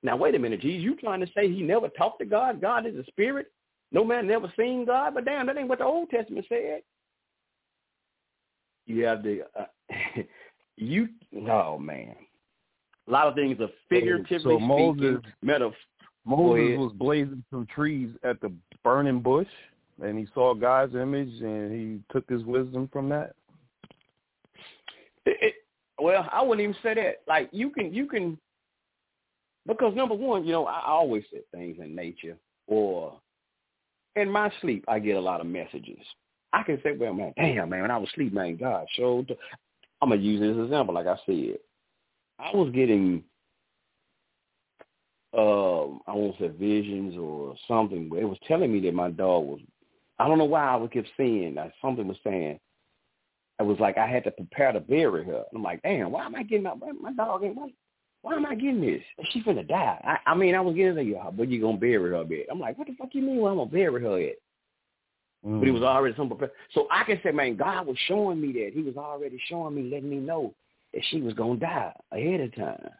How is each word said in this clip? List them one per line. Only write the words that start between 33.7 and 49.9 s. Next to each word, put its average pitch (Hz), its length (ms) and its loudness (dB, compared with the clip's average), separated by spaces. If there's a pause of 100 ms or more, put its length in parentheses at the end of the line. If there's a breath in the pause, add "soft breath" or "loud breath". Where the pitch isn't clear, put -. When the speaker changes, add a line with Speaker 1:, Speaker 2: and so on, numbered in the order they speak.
Speaker 1:
in 202 140 2
my 208 220 2 (100)
sleep, 120 260 -2
I 110 120 2
get 104 180 2
a 95 40 0
lot 90 200 -2
of 85 60 -6
messages. 85 520 -10 (540)
I 202 80 4
can 151 220 -2
say, 151 120 0
"Well, 117 200 -2
man, 92 200 -6
damn, 123 340 0
man, 92 120 -4
when 104 80 -2
I 123 80 0
was 101 120 -4
asleep, 135 220 -2
man, 90 260 -4
God 107 360 -2
showed." 123 380 0
Up. 117 60 -6 (640 loud breath)
I'm 135 80 4
gonna 107 120 4
use 104 180 2
this 110 240 2
example, 123 300 0
like 85 140 -2
I 92 180 0
said. 69 320 -2 (800)
I 170 180 -6
was 165 200 2
getting, 98 480 4 (2000)
uh, 101 500 4
I 71 280 -10
won't 104 240 -2
say 90 120 -2
visions 98 680 -2
or 76 380 -8 (120)
something, 95 420 0
but 82 100 -4
it 107 60 0
was 95 120 -4 (100)
telling 160 240 2
me 101 100 2
that 90 120 0
my 87 160 0
dog 87 360 2
was, 71 140 -8 (600)